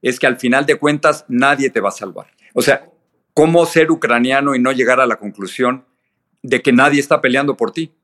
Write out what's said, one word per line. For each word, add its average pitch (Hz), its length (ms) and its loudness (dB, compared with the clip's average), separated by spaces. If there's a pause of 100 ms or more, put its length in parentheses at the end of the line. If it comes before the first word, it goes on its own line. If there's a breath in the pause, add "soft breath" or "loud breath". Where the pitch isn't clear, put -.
es 127 180 -2
que 151 60 0
al 127 100 0
final 131 300 0
de 147 100 2
cuentas 147 520 -2
nadie 135 420 0
te 113 100 -2
va 98 80 -2
a 95 40 -6
salvar. - 360 -14 (260 soft breath)
O 123 80 0
sea, - 260 0 (460)
¿cómo 165 320 4
ser 160 240 2
ucraniano 139 640 0
y 127 60 0
no 127 120 0
llegar 127 280 0
a 131 60 2
la 110 100 -2
conclusión 104 680 -6 (580)
de 123 200 -2
que 143 100 2
nadie 143 280 4
está 147 200 0
peleando 135 360 -2
por 151 160 -4
ti? 160 200 -10 (120)